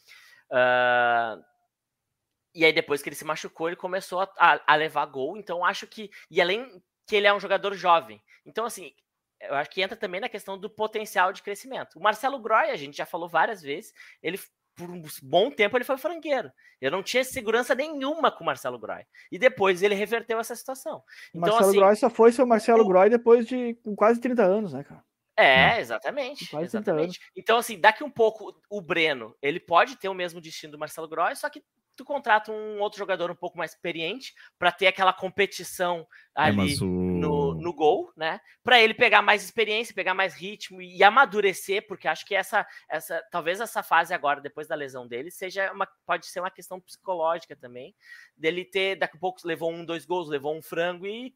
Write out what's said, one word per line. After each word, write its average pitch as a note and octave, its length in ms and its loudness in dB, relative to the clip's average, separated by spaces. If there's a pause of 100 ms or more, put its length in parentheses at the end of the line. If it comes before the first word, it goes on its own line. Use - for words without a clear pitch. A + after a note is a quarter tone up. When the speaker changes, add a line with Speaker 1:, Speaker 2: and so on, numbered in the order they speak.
(520)
Speaker 1:
Ah, B2 880 2 (1160)
e D#3+ 100 0
aí, D#3+ 80 6
depois D3+ 300 -2
que - 80 -12
ele D3 60 -10
se D3+ 100 -14
machucou, D#3 420 -6
ele F3 80 -6
começou F#3 460 -6
a, - 160 -4
a, D3+ 360 6
a - 20 6
levar D3+ 320 0
gol, C#3 300 -6
então F3 280 -6
acho G3 220 -2
que, G#3 220 -16 (220)
e E3+ 100 2
além G3 400 -4 (240)
que G#3+ 100 -2
ele G3+ 120 4
é G3+ 60 6
um G3+ 60 -2
jogador G3 340 -4
jovem, E3 480 0 (240)
então, F3+ 200 -8
assim, F#3+ 280 -12 (480)
eu A2 140 -6
acho D3 140 -4
que F#3+ 120 -4
entra F#3+ 160 -4
também F#3 240 -8
na B3 80 -6
questão G3 280 -12
do G3+ 120 -12
potencial G#3 640 -2
de F#3 100 -20
crescimento. G3+ 560 -12
O - 20 -20
Marcelo A#3+ 380 -2
Groy, A3 300 2
a B3 80 -4
gente C#3+ 180 -12
já D#3+ 100 -8
falou E3+ 220 -8
várias E3 340 0
vezes, D3+ 300 -10 (320)
ele, F3 160 -6 (360)
por F3 140 -14
um F3 120 -14 (200)
bom F3 300 2
tempo, G#3 240 2
ele B3 80 0
foi C4+ 140 -4
frangueiro. D4+ 520 -6 (300)
Eu C3+ 120 -2
não F#3+ 120 -4
tinha B3+ 200 -2
segurança B3 520 -2
nenhuma C#4+ 560 -2
com - 120 -10
o - 20 -12
Marcelo B2+ 340 -4
Groy. F#2 240 -10 (280)
E F3 60 -8
depois G3 460 4
ele G#3 120 2
reverteu A3 440 -4
essa A3+ 160 -8
situação. C4 420 -12 (360)
Speaker 2:
O E3+ 40 -14
Speaker 1:
Então, E3+ 40 -8
Speaker 2:
Marcelo G3+ 280 6
Speaker 1:
assim, G3 100 4
Speaker 2:
Groy G3 180 8
só A#3 120 2
foi A#3 220 8
ser B3+ 120 2
o B3 40 4
Marcelo A3+ 360 6
Speaker 1:
o G3+ 40 0
Speaker 2:
Groy F#3+ 220 6
depois A#3+ 360 6
de, B3 280 -4 (100)
com G#3 120 -8
quase A#3 260 4
trinta A#3+ 220 2
anos, F#3+ 300 2
né, C#3 100 -8
cara? - 200 -20 (340)
Speaker 1:
É, E3+ 400 6
Speaker 3:
É. F#3+ 40 -2
Speaker 1:
exatamente, G3 640 -6
Speaker 2:
Com D3+ 120 -12
quase E3+ 140 -6
trinta G#3 200 -4
Speaker 1:
exatamente. E3 280 -2
Speaker 2:
anos. - 160 -20
Speaker 1:
Então, A3 220 0
assim, A3+ 220 -6
daqui G#3+ 240 4
um C#4+ 80 -8
pouco G#3+ 440 -2 (140)
o G#3 120 -10
Breno, D3+ 600 -2
ele D3+ 180 -4
pode A3 380 0
ter G3 100 -8
o F#3+ 60 -6
mesmo F3 260 -8
destino D#3 320 -16
do D3+ 80 -18
Marcelo D#3 300 -10
Groy, F3 260 -2
só D4 140 -8
que D4 120 -18 (360)
tu C4 60 -16
contrata A3 480 0
um G#3+ 300 -8
outro G#3 180 -4
jogador F3 320 -4
um E3+ 40 -12
pouco E3+ 220 -12
mais D#3+ 140 -8
experiente E3+ 600 -8 (260)
pra F3+ 100 2
ter F#3 160 2
aquela F#3 280 4
competição F3+ 920 -4 (320)
Speaker 3:
É, C#3+ 40 2
Speaker 1:
ali A2+ 160 4
Speaker 3:
mas F#2+ 240 0
o G2 40 -2
Speaker 1:
no, F2+ 680 0
no E3 180 -6
gol, F#3+ 440 2
né? D#3+ 240 -4 (200)
Pra A#3+ 200 6
ele A3 120 4
pegar G#3+ 280 4
mais G3+ 240 4
experiência, A3 500 -4
pegar F#3 180 -2
mais F#3+ 220 -2
ritmo F#3 460 -14
e, F3+ 160 -16
e F#3+ 80 6
amadurecer, G#3 840 2
porque - 180 -14
acho D#3+ 200 -4
que G3+ 100 -4
essa, F#3+ 320 -2 (220)
essa, D#3+ 420 -8
talvez F3 300 -4
essa G#3+ 200 -8
fase E3+ 320 2
agora, C#3+ 280 -2
depois D3+ 260 -12
da E3 80 -6
lesão C3 320 -10
dele, C3 240 -10
seja F#3+ 400 -6
uma, G3 160 -6 (180)
pode F3 220 -4
ser F3+ 140 -10
uma F#3 100 -6
questão F#3 300 -16
psicológica E3 760 -6
também, B2+ 400 -18 (400)
dele F3 300 -2
ter, F#3+ 320 -2
daqui F3 180 -6
a D3 60 -20
pouco F#3 240 -6
levou E3 260 -4
um, E3+ 140 -10
dois E3 200 -8
gols, F3 220 -4
levou D3 260 -4
um D#3+ 80 -12
frango F3 460 -6
e A#3+ 280 -12